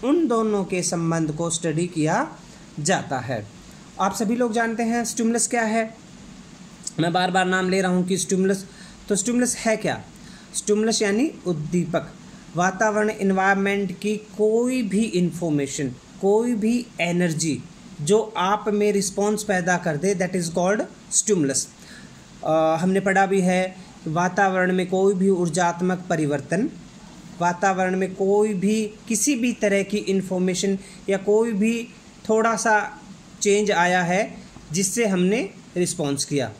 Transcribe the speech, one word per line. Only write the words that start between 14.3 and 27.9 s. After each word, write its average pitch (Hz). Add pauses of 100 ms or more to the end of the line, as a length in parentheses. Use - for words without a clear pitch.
भी 202
information, 160 (320)
कोई 220
भी 226 (140)
एनर्जी 165 (380)
जो 214
आप 196
में 208
response 202
पैदा 180
कर 165
दे, 190
that 185
is 170
called 202 (280)
stimulus। 151 (760)
अ, 160
हमने 190
पढ़ा 190
भी 190
है, 185 (120)
वातावरण 180
में 185
कोई 190
भी 190
ऊर्जात्मक 175
परिवर्तन, 156 (720)
वातावरण 185